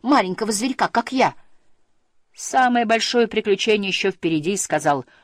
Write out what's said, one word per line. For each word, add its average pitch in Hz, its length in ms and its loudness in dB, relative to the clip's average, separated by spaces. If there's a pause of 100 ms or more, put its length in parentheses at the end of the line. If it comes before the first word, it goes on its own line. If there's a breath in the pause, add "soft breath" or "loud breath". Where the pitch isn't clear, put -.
маленького 220 500 0
зверька, 214 360 -2
как 233 240 -2
я?" 240 220 2 (1000)
"Самое 247 500 0
большое 226 420 2
приключение 214 600 0
еще 190 220 -2
впереди", — 165 480 -2
сказал 147 480 0 (180 soft breath)